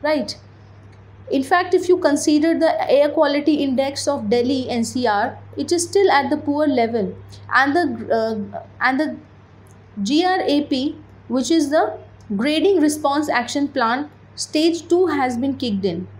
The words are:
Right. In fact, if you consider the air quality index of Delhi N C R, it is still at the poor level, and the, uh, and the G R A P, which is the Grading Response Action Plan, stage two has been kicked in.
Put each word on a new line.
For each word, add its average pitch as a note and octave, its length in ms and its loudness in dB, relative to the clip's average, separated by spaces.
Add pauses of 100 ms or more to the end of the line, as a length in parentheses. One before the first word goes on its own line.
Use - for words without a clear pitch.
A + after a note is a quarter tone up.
Right. D4 340 -2 (920)
In C#4 140 0
fact, F4+ 300 0
if F4+ 160 2
you F4+ 80 6
consider D4+ 600 2
the D#4 320 0
air C#4+ 200 4
quality D4 460 2
index C#4 520 -2
of A#3 220 -4
Delhi B3 400 0
N A#3 160 -2
C B3 200 -4
R, G#3+ 320 0 (200)
it C#4+ 160 -2
is E4+ 100 0
still G4 260 2
at C#4 200 2
the D4+ 80 0
poor D4 300 0
level, A#3 460 0 (400)
and C#4 220 2
the, A#3+ 400 -2
uh, A3 480 -4 (160)
and C4 180 0
the C4+ 200 -2 (840)
G C#4+ 220 2
R F#4 160 2
A C#4+ 240 0
P, C#4+ 320 -2 (320)
which B3+ 240 -2
is D4+ 180 2
the E4 280 0 (360)
Grading D4+ 460 2
Response C#4+ 480 0
Action B3 400 -2
Plan, C4 420 -2 (260)
stage E4 520 -2
two F4+ 200 4
has C4+ 280 0
been C4 220 -2
kicked G#3 260 -2
in. F#3 240 -4 (120)